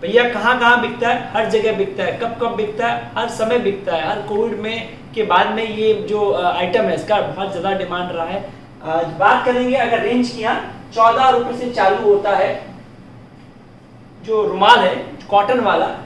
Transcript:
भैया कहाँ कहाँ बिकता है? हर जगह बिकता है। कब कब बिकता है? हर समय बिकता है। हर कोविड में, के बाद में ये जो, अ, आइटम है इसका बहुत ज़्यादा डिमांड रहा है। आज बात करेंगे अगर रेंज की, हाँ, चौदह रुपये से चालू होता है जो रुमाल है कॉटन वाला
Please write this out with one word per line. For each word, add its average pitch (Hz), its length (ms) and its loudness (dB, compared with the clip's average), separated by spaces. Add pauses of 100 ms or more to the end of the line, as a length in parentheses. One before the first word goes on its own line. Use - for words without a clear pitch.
भैया 240 280 2
कहाँ 240 300 0
कहाँ 240 220 4
बिकता 240 280 -2
है? - 220 -2
हर 220 180 -2
जगह 214 240 2
बिकता 190 300 -2
है। 170 140 -4
कब 233 240 -6
कब 226 140 -2
बिकता 214 320 -4
है? - 300 -4
हर 233 120 -4
समय 226 300 0
बिकता 190 360 -2
है। 160 140 -2
हर 202 120 -4
कोविड 214 380 -2
में, 220 300 -6 (260)
के 220 80 0
बाद 185 240 2
में 220 220 -4
ये 214 240 2
जो, 202 360 -2
अ, 175 280 0
आइटम 185 240 0
है 185 140 0
इसका 196 260 0
बहुत 185 300 -6
ज़्यादा 185 260 -2
डिमांड 180 340 -4
रहा 165 140 -4
है। 190 240 -8 (340)
आज 165 220 -2
बात 190 400 2
करेंगे 247 300 2
अगर 233 240 2
रेंज 240 300 0
की, 220 140 -8
हाँ, - 360 -4 (160)
चौदह 254 340 6
रुपये 240 280 0
से 240 140 -6
चालू 202 260 2
होता 202 380 2
है - 300 -2 (1600)
जो 214 220 0
रुमाल 202 320 6
है - 340 -2 (160)
कॉटन 202 300 4
वाला 220 280 2 (180)